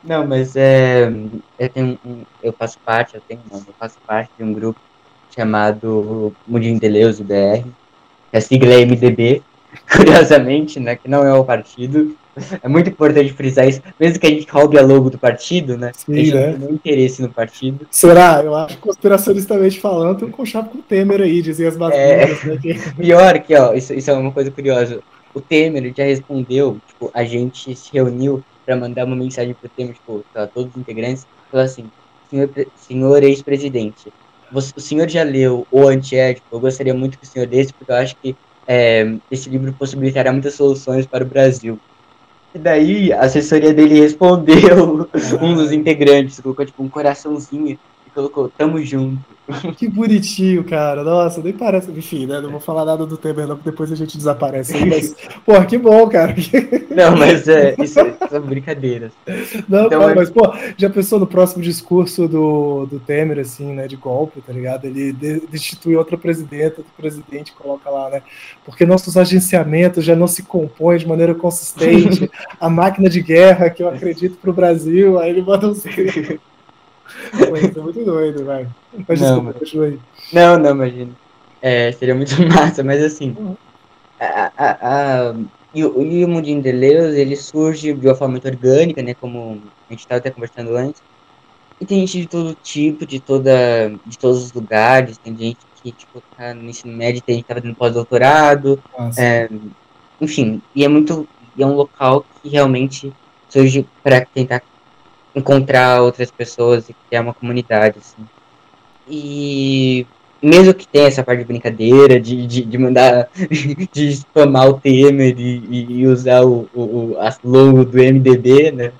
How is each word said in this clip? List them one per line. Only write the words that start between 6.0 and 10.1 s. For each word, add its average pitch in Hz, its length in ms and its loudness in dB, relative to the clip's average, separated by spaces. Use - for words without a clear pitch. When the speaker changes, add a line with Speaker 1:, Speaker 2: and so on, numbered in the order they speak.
Speaker 1:
Mundinho 117 320 -2
Deleuze, 107 460 0
B 101 100 -8
R, 101 300 0
que 113 60 -4
a 110 60 2
sigla 123 320 4
é 123 80 8
M 123 140 4
D 123 140 4
B, 120 320 0
<laughs> - 260 -20
curiosamente, 151 880 4